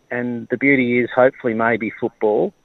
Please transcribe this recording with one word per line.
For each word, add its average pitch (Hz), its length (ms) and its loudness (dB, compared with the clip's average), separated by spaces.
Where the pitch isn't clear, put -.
and 120 380 -6
the 123 80 -4
beauty 127 440 2
is 117 140 -2
hopefully 127 400 2
maybe 113 360 -2
football 113 520 -2